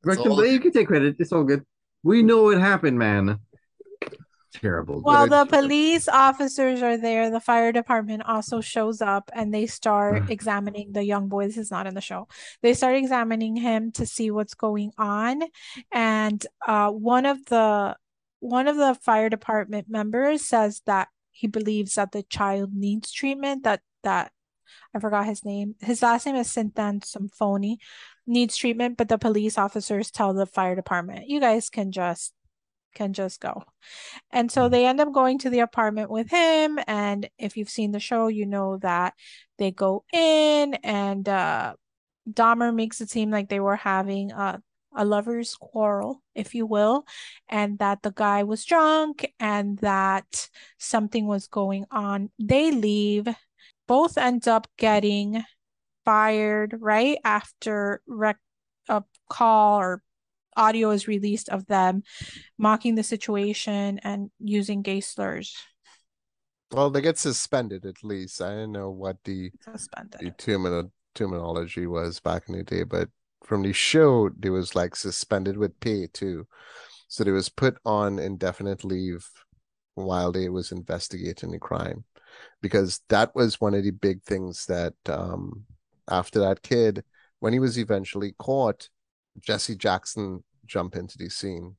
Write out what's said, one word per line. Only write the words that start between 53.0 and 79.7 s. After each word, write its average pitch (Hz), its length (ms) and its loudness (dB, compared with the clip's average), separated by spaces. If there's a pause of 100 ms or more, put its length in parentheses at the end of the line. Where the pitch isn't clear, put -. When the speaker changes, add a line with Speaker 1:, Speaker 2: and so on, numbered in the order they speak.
Speaker 3:
Both 294 320 2
end 247 280 0
up 220 200 2 (100)
getting 208 640 2 (640)
fired 214 760 2
right 226 440 2
after 208 840 -2
rec-, 214 320 -2 (500)
a 214 140 0 (260)
call 214 520 6
or 185 240 -2 (520)
audio 220 360 4
is 202 160 0
released 208 420 -2
of 196 160 -6
them 190 380 2 (560)
mocking 214 340 2
the 220 80 0
situation 202 1000 -4
and 202 260 -8 (100)
using 208 440 -2
gay 196 180 -4
slurs. 190 540 -8 (1160)
Speaker 1:
Well, 139 200 2
they 139 100 0
get 160 160 0
suspended 113 640 -4
at 95 200 -14
least. 95 400 -10
I 90 80 -6
don't 107 220 -10
know 98 180 -8
what 95 320 -10
the, 95 260 -8 (140)
Speaker 3:
Suspended. - 560 -18
Speaker 1:
the 90 120 -10
termino-, 92 600 -2 (240)
terminology 85 720 -6
was 85 320 -6
back 85 280 -4
in 90 100 -10
the 90 60 -10
day, 87 200 -4
but 87 260 -6 (340)
from 101 200 -4
the 98 100 -2
show, 131 640 4
they 95 140 -2
was, 92 240 -2
like, 90 200 -2
suspended 98 640 -4
with 101 220 -4
pay 104 340 -4
too. 92 320 -8 (640)
So - 160 -6
they 98 80 2
was 95 180 0
put - 360 0
on 104 340 -2
indefinite 95 640 -6
leave 92 440 -8 (680)